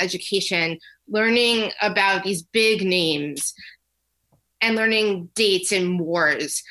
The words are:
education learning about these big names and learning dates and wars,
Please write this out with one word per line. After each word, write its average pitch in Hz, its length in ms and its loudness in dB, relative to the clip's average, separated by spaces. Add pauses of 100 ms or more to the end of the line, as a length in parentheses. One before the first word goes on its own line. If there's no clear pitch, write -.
education 180 760 -2 (300)
learning 226 640 2 (100)
about 196 440 2
these 190 180 -4
big 220 400 2
names 160 680 -2 (1080)
and 226 160 2
learning 214 580 0
dates 190 380 0
and 180 260 0
wars, 160 720 0